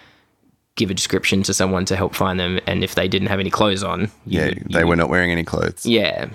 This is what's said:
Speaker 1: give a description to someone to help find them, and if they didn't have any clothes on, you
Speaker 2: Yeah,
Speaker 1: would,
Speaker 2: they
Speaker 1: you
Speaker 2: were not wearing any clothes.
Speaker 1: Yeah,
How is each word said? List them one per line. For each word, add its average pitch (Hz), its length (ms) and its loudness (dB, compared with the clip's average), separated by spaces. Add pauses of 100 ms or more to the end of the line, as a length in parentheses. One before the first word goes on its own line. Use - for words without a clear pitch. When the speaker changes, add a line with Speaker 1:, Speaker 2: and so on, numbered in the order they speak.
(760)
Speaker 1:
give 101 140 0
a 98 40 -4
description 95 480 0
to 98 120 -2
someone 95 320 0
to 95 100 -2
help 95 180 -2
find 95 240 0
them, 90 280 -2
and 92 180 0
if - 100 -6
they 92 140 2
didn't 95 200 0
have 98 120 0
any 92 100 -2
clothes 101 320 2
on, 90 200 -4 (240)
you 87 140 0
Speaker 2:
Yeah, 78 60 2
Speaker 1:
would, - 240 -6
Speaker 2:
they 85 100 2
Speaker 1:
you 82 60 4
Speaker 2:
were 85 80 4
not 82 140 4
wearing 87 240 2
any 85 100 0
clothes. 82 420 -4
Speaker 1:
Yeah, 104 500 2